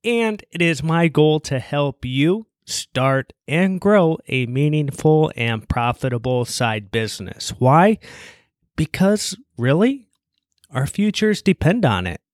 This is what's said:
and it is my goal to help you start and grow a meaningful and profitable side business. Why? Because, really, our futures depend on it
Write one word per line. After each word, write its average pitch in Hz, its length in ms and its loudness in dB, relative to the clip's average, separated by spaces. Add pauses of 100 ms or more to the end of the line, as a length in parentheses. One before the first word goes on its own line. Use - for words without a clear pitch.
and 226 480 -2
it 175 100 -2
is 156 220 0
my 165 240 2
goal 151 320 2
to 135 180 -6
help 143 460 -4
you 151 420 0 (180)
start - 680 -4 (160)
and 180 320 0
grow 185 380 2 (100)
a 127 180 -2
meaningful 151 880 0
and 117 340 -4
profitable 120 760 -2
side 110 480 -4
business. 104 680 -6
Why? 165 400 6 (760)
Because, 190 600 0 (220)
really, 196 480 0 (640)
our 135 160 -4
futures 214 560 -2
depend 196 420 2
on 92 220 0
it 85 140 -8 (140)